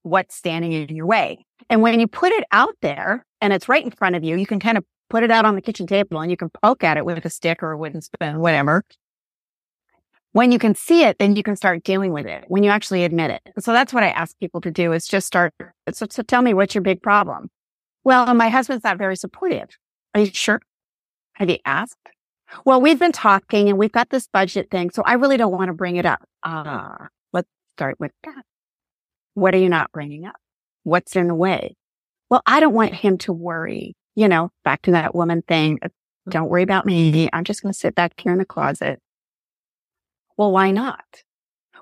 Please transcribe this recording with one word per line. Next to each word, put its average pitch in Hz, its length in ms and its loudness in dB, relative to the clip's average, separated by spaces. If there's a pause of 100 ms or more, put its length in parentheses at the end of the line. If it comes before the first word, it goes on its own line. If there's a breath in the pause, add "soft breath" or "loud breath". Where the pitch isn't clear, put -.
what's 185 340 -2
standing 165 360 -4
in 156 220 -6
your 156 120 -8
way. - 380 -2 (240)
And 220 140 4
when 226 160 4
you 226 80 2
put 370 260 0
it 440 200 0
out 262 300 2
there 175 420 -4 (160)
and 202 120 2
it's 190 160 -2
right 277 140 2
in 240 80 -8
front 185 240 -2
of 165 80 -4
you, 160 140 -2
you 190 100 -2
can 202 140 -4
kind 226 180 0
of 175 60 -6 (240)
put 226 160 0
it 233 60 2
out 226 140 4
on 208 120 2
the 190 60 -6
kitchen 202 240 -8
table 196 340 -2
and 165 100 -4
you 175 60 -4
can 165 140 -8 (120)
poke 226 220 2
at 156 140 0
it 143 60 -4
with 165 200 -6
a 165 60 -8
stick - 320 -4
or 160 100 -6
a 151 60 -10
wooden 156 240 -10
spoon, 156 380 -8
whatever. 156 440 2 (1500)
When 240 200 6
you 240 60 4
can 214 160 2
see 339 280 4
it, 220 160 2
then 202 160 4
you 202 80 -2
can 202 140 -4
start 175 260 0
dealing 190 300 -2
with 147 140 -6
it, 78 200 -12
when 196 160 0
you 208 80 4
actually 196 340 0
admit 165 260 -2
it. - 120 -10 (160)
So 226 140 -4
that's 254 220 0
what 226 100 2
I 185 60 2
ask - 280 -8
people 170 220 -8
to 175 100 -6
do, 170 220 0
is 170 160 -4
just 196 180 -2
start. 175 280 0 (360)
So, 226 200 -8
so - 120 -8
tell 247 200 2
me, 247 100 4
what's 196 220 2
your 202 80 -2
big 180 200 -2
problem? 202 460 0 (560)
"Well, 247 300 4
my 233 160 4
husband's 254 340 -2
not 196 140 -2
very 190 180 -2
supportive." - 540 -8 (440)
"Are 208 60 2
you 202 120 2
sure? - 280 -2 (720)
Have 180 180 -2
you - 140 0
asked?" 151 320 -6 (680 loud breath)
"Well, 262 160 6
we've 294 180 6
been 349 140 2
talking 202 560 2
and 196 100 2
we've 208 120 2
got 233 200 -2
this - 180 -4
budget 190 420 -2
thing, 175 200 -4
so 220 140 -4
I 240 100 -2
really 269 240 2
don't 220 140 2
want 185 160 -2
to 175 60 -6
bring 175 220 -6
it 175 100 -2
up." 147 160 -2 (220)
Ah, 156 640 -10 (240)
let's 180 160 -4 (240)
start - 260 -6
with 147 140 -8 (120)
that. 277 200 -20 (920)
What 185 200 2
are 190 40 4
you 185 120 4
not 160 200 0
bringing 151 360 -12
up? - 100 -20 (460)
What's 175 340 -2
in 175 120 2
the 170 60 -2
way? 175 420 -2 (520)
"Well, 254 180 2
I 262 140 4
don't 311 140 4
want 220 200 2
him 190 240 2
to - 140 -6
worry." 170 640 -8 (180)
You 208 140 4
know, 170 220 2 (140)
back 143 180 -2
to 185 100 2
that 165 220 0
woman 170 340 -2
thing, 156 340 0
uh, - 60 -8 (400)
"Don't 160 220 -4
worry 175 120 2
about 190 220 0
me. 165 480 2
I'm 170 120 -4
just - 180 -8
gonna 196 100 -6
sit - 220 -4
back 175 260 -2
here 180 120 -2
in 180 60 0
the 190 60 -2
closet." 147 560 -6 (1400)
"Well, 208 160 2
why 190 180 4
not?" - 540 -6 (580 soft breath)